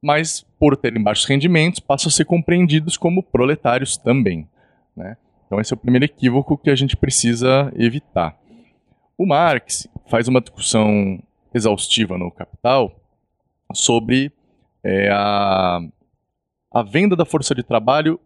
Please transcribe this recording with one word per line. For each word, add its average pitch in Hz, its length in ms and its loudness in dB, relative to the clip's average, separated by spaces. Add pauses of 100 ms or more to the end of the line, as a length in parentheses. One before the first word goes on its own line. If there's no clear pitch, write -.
mas 151 440 -2 (140)
por 143 160 6
terem 117 260 -2
baixos 104 240 0
rendimentos, 160 540 2
passam - 300 -2
a - 20 0
ser 151 140 0
compreendidos 170 720 0
como 180 240 0
proletários 127 760 -2
também, 101 500 0 (480)
né? 92 220 -16 (280)
Então 101 140 -4
esse 107 140 -4
é - 20 -4
o 113 40 -18
primeiro 123 260 2
equívoco 135 520 -2
que - 120 -2
a 139 60 4
gente 131 200 -2
precisa 127 800 0
evitar. 113 600 -2 (800)
O 339 80 -2
Marx 156 600 0 (200)
faz 117 200 2
uma 127 140 2
discussão 104 800 0 (320)
exaustiva 104 640 -2
no 90 140 -6
Capital 120 640 -2 (800)
sobre, 123 580 0 (520)
é, 98 280 0
a, 101 680 0 (960)
a 117 100 0
venda 170 320 0
da 165 100 0
força 147 280 -4
de 123 100 -6
trabalho 139 640 0